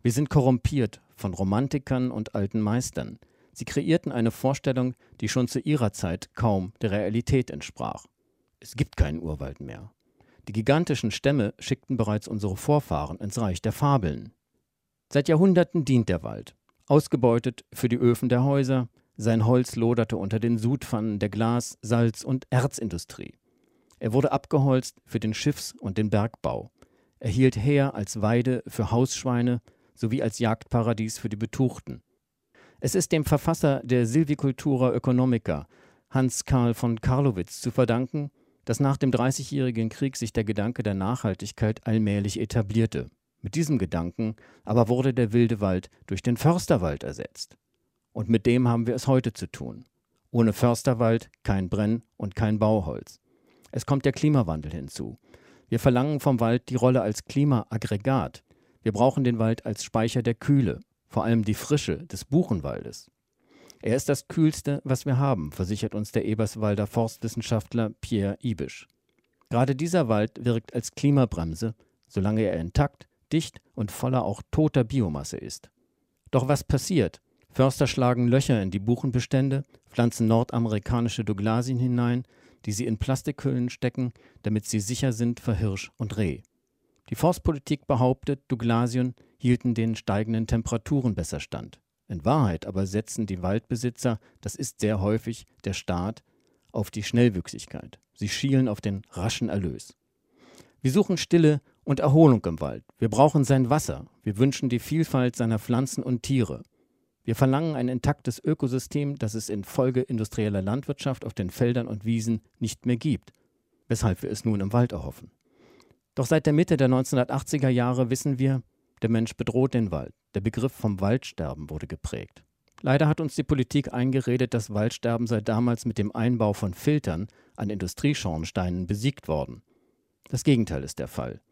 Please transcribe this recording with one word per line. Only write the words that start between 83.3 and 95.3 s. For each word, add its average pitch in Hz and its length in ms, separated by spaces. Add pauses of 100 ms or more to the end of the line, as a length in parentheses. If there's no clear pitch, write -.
stecken, 127 440 (300)
damit 107 220
sie 110 140
sicher 120 320
sind 120 300
für 117 120
Hirsch 98 440
und 101 180
Reh. 90 280 (640)
Die 117 60
Forstpolitik 156 720
behauptet, 131 640
Douglasien 120 640 (240)
hielten 123 340
den 113 220
steigenden 110 500
Temperaturen 117 720
besser - 240
stand. - 420 (260)
In 85 160
Wahrheit 110 440
aber 95 180
setzen 104 400
die 92 160
Waldbesitzer, 113 800 (220)
das - 120
ist - 260
sehr 107 220
häufig 110 460 (160)